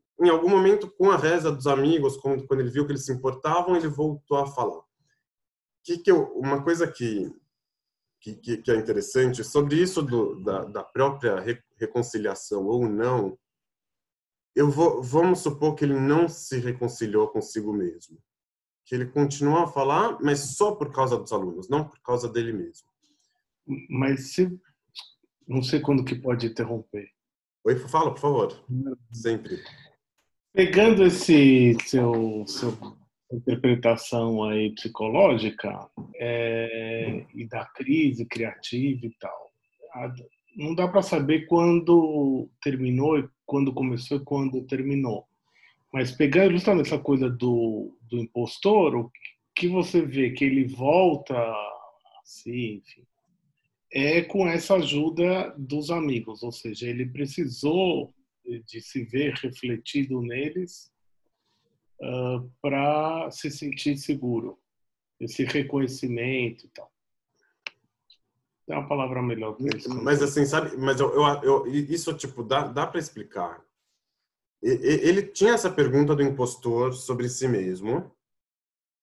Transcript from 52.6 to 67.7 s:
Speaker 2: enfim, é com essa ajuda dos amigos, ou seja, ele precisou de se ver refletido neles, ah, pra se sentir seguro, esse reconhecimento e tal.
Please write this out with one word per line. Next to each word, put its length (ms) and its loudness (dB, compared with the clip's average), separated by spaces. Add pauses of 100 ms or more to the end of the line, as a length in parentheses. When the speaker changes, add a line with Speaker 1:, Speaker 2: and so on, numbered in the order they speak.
Speaker 2:
enfim, 300 -20 (840)
é 300 0
com 260 0
essa 280 0
ajuda 800 0
dos 340 -6
amigos, 520 -4
ou 100 -8
seja, 340 -10
ele 200 -6
precisou 1080 -4 (520)
de 140 -16
se 240 -8
ver 300 -4
refletido 840 -6
neles, 720 -8 (1120)
ah, 420 -4 (160)
pra 720 0
se 200 -10
sentir 460 -4
seguro, 600 -4 (640)
esse 240 -6
reconhecimento 1200 -4
e 40 -20
tal. 200 -20 (1800)